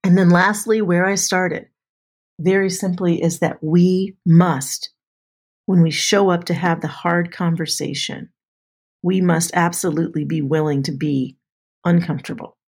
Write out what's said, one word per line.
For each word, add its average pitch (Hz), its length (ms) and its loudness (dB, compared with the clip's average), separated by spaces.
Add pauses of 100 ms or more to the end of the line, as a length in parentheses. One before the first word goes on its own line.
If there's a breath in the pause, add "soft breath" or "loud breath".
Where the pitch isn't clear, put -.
And 185 120 6
then 180 140 4
lastly, 208 520 2
where 180 240 2
I 196 80 0
started, 185 520 -2 (720)
very 190 300 2
simply, 180 520 -2
is 170 180 0
that - 220 -4
we 180 540 2 (100)
must, 165 640 2 (760)
when 180 160 4
we 165 80 4
show 196 400 2
up 175 140 0
to 175 100 -4
have 170 260 -2
the 156 80 -8
hard 175 440 -2
conversation, 160 960 -6 (720)
we 190 180 0
must 165 340 0
absolutely 165 680 -2
be 151 180 -4
willing 147 420 0
to 170 80 -6
be 135 440 -4 (480)
uncomfortable. 170 720 -2 (120)